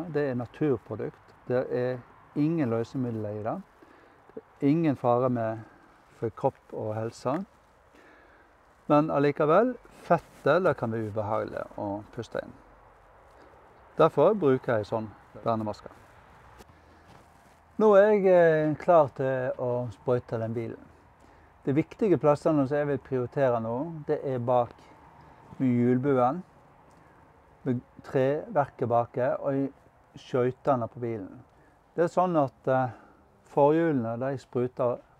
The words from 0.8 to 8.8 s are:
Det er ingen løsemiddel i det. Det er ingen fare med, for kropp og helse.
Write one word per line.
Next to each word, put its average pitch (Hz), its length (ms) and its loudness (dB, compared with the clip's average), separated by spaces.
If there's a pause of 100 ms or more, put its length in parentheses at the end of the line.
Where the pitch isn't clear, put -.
Det 127 240 0
er 127 260 -4 (380)
ingen 151 340 0
løsemiddel 113 560 -4
i 104 180 -8
det. 127 120 -6 (800)
Det - 80 -14
er - 260 -2
ingen 156 260 2
fare 123 340 2
med, 113 340 -4 (560)
for 113 100 -4
kropp - 440 -6
og 107 220 -8
helse. 117 440 -6 (1500)